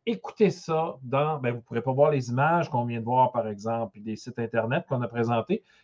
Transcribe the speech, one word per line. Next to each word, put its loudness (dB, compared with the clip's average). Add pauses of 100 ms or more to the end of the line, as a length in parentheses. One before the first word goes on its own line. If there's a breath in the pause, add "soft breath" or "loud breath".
écoutez 2
ça -2
dans, 0
ben, 0
vous -8
pourrez -6
pas -2
voir 6
les 0
images 2
qu'on 0
vient -4
de -6
voir, 4
par -2
exemple, -4
puis -20
des -8
sites -12
Internet 0
qu'on -2
a -4
présentés, 0 (220 soft breath)